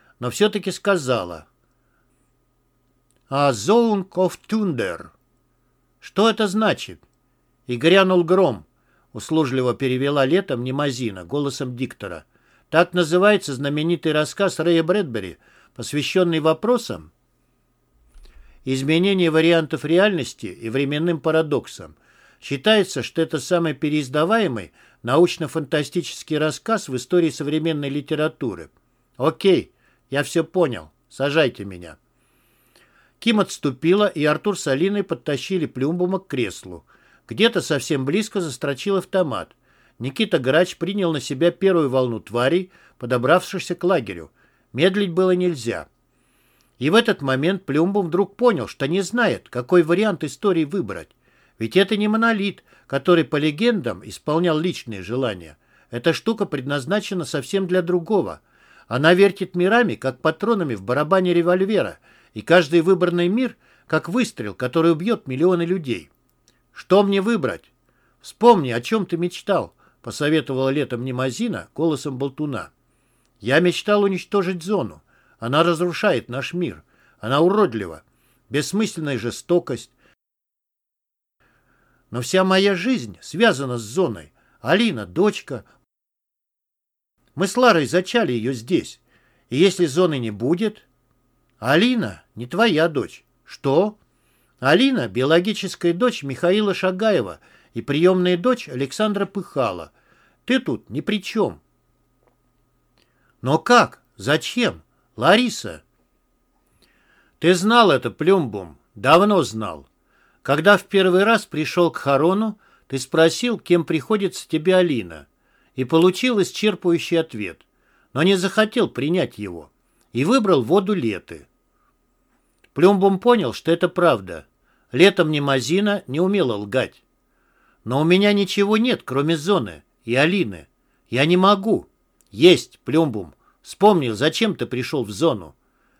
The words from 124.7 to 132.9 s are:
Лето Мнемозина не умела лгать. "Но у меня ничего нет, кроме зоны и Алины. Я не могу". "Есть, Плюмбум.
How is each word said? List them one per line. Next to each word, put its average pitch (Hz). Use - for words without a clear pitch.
Лето 185
Мнемозина 151
не 135
умела 185
лгать. 104
"Но 127
у 151
меня 190
ничего 202
нет, 226
кроме 143
зоны 143
и 113
Алины. 131
Я 131
не 175
могу". 196
"Есть, 151
Плюмбум. 123